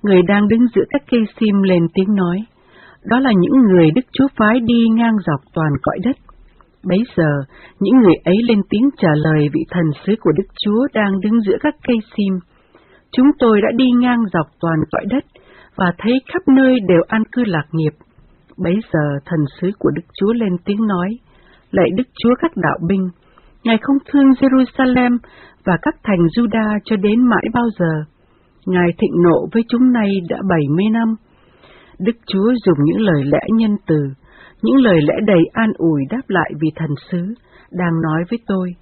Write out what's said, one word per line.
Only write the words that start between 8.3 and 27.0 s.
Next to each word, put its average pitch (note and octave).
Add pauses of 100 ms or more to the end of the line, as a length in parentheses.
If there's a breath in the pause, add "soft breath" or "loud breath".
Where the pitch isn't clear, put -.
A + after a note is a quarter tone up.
lên A3+ (120)
tiếng A3+
trả F#3+
lời D3+
vị D#3+ (100)
thần F3 (220)
sứ G3
của E3+
Đức F#3 (160)
Chúa G#3+
đang G3
đứng G#3+
giữa G3
các D4 (140)
cây B3 (200)
sim, G3 (760 soft breath)
"Chúng B3+ (120)
tôi A3
đã A3
đi B3+ (160)
ngang B3 (120)
dọc E3 (140)
toàn E3 (140)
cõi -
đất B3 (520 soft breath)
và F3+
thấy A3 (200)
khắp F4+
nơi C4 (100)
đều E3+
an A3 (100)
cư B3
lạc E3
nghiệp." D#3 (680)
Bấy E3+ (180)
giờ, D3
thần E3 (200)
sứ F3+
của -
Đức D3 (180)
Chúa G3+
lên A3+ (120)
tiếng G#3
nói, F#3 (640 soft breath)
"Lạy F#3+
Đức B3 (180)
Chúa A#3
các E4
đạo E3 (100)
binh, F#3+ (560 soft breath)
Ngài A3+
không C#4 (140)
thương C#4 (100)
Jerusalem B3+ (460 loud breath)
và F3
các D#4 (100)
thành F3 (100)
Juda G#3+
cho A3
đến G#3+